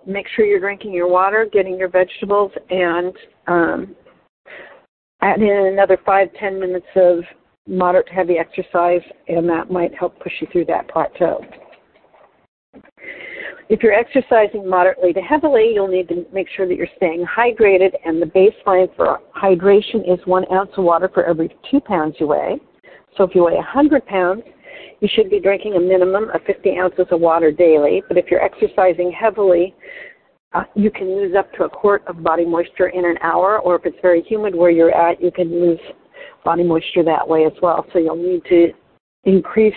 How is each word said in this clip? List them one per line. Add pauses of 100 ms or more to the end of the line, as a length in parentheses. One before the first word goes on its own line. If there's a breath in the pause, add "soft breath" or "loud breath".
make
sure
you're
drinking
your
water,
getting
your
vegetables, (180)
and, (360)
um, (1200 loud breath)
add
in
another
five, (100)
ten
minutes (100)
of (480)
moderate
to
heavy
exercise, (260)
and
that
might
help
push
you
through
that
plateau. (2250 loud breath)
If
you're
exercising
moderately
to
heavily,
you'll
need
to
make
sure
that
you're (120)
staying
hydrated, (120)
and
the
baseline
for (140)
hydration
is
one
ounce
of
water
for
every (140)
two
pounds
you
weigh. (560 loud breath)
So
if
you
weigh
a
hundred
pounds, (580 loud breath)
you
should
be
drinking
a
minimum
of
fifty
ounces
of
water
daily.
But
if
you're
exercising
heavily, (760 loud breath)
uh, (100)
you
can
lose
up
to
a
quart
of
body
moisture
in
an
hour,
or
if
it's
very
humid
where
you're
at,
you
can
lose (640 loud breath)
body
moisture
that
way
as (100)
well.
So
you'll
need
to (540)
increase